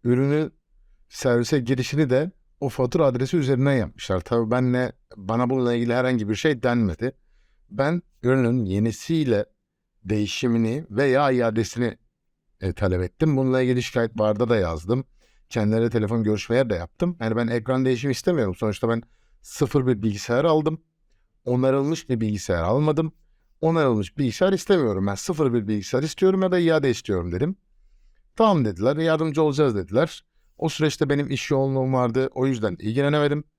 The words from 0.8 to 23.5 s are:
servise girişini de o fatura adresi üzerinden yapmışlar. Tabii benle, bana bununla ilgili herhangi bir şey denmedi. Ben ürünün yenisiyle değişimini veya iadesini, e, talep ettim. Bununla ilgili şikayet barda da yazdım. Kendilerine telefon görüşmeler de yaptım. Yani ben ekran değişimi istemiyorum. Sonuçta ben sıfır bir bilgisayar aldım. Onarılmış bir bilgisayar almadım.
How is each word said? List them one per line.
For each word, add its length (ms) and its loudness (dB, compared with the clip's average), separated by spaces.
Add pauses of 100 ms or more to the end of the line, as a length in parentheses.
servise 520 0
girişini 500 -2
de 200 2 (300)
o 80 -4
fatura 380 0
adresi 300 0
üzerinden 380 2
yapmışlar. 460 -2
Tabii 300 -2
benle, 420 0 (240)
bana 340 -2
bununla 240 0
ilgili 200 0
herhangi 340 0
bir 60 0
şey 280 0
denmedi. 500 0 (580)
Ben 320 -2 (200)
ürünün 420 2
yenisiyle 840 0 (580)
değişimini 840 -2
veya 400 2
iadesini, 680 -2 (640)
e, 120 -2
talep 300 0
ettim. 340 0
Bununla 260 2
ilgili 200 2
şikayet 360 -4
barda 300 0
da 80 4
yazdım. 480 -2 (440)
Kendilerine 420 0
telefon 340 0
görüşmeler 460 0
de 40 0
yaptım. 460 -4
Yani 160 -2
ben 100 0
ekran 380 -2
değişimi 260 0
istemiyorum. 440 0
Sonuçta 340 -4
ben 140 -2 (400)
sıfır 440 -2
bir 160 0
bilgisayar 420 0
aldım. 380 0 (600)
Onarılmış 640 0
bir 120 -2
bilgisayar 420 -2
almadım. 500 0 (480)